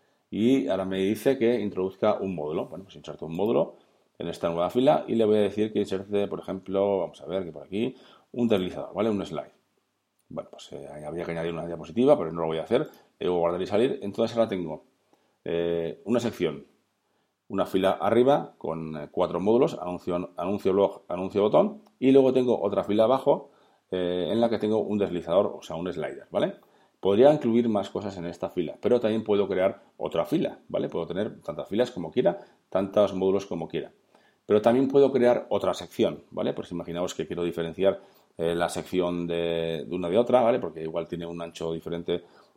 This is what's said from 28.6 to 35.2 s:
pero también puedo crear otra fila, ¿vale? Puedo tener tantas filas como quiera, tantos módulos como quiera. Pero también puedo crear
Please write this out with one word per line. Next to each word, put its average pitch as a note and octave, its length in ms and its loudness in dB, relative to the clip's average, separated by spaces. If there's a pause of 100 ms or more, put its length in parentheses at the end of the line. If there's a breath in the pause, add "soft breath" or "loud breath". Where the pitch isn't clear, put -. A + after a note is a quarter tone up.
pero A#2+ 200 2
también A2 240 0
puedo G2+ 260 2
crear F#2 320 0 (160)
otra E2 260 -2
fila, - 360 -2 (100)
¿vale? - 180 -2
Puedo E2+ 200 -4
tener F#2 340 -6
tantas D2+ 260 -10
filas A#2+ 220 0
como E2 220 -8
quiera, A#2+ 280 2 (300 loud breath)
tantos G2 460 2
módulos F#2+ 320 2
como E2 200 -6
quiera. D2+ 240 -6 (540 soft breath)
Pero G#2 160 4
también B2 260 6
puedo C#3 240 6
crear B2 380 2